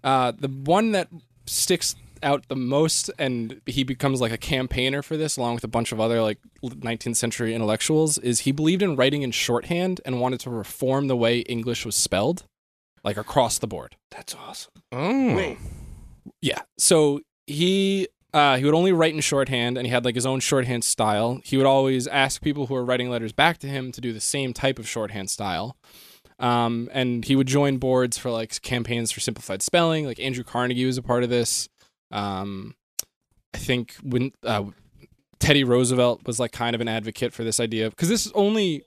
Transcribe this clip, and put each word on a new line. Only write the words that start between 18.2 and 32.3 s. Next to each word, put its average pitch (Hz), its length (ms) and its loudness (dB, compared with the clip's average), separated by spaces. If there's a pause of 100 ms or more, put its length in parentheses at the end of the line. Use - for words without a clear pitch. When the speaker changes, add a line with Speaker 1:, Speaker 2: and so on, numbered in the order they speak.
Speaker 1:
uh, 143 240 4
he 131 80 0
would 147 100 6
only 180 180 4
write 160 220 4
in 156 60 -4
shorthand, 131 560 0
and 123 100 -4
he 117 60 0
had, 120 120 2
like, 123 100 2
his 120 120 0
own 131 140 0
shorthand 123 440 0
style. 110 600 0
He - 140 -2
would 135 80 6
always 135 400 4
ask 135 360 0
people 143 240 -2
who 135 80 -4
were 123 100 -2
writing 123 260 0
letters 113 220 -4
back 165 260 4
to - 100 -12
him 131 240 -6
to - 80 -14
do 123 140 -4
the 104 60 -10
same 135 340 -2
type 135 240 0
of 107 100 -10
shorthand 101 420 -6
style. 98 460 -4 (640)
Um, 120 540 0
and 123 340 -2
he 139 100 4
would 131 100 4
join 139 300 2
boards 127 420 2
for, 127 120 -4
like, 113 320 -4
campaigns 120 500 -2
for - 80 -8
simplified 98 420 -6
spelling. 165 440 2
Like, 120 120 -8
Andrew 127 260 -4
Carnegie 123 420 0
was 127 120 0
a 123 40 -8
part 123 200 2
of 123 80 0
this. 120 380 0 (440)
Um, 101 640 -6 (760)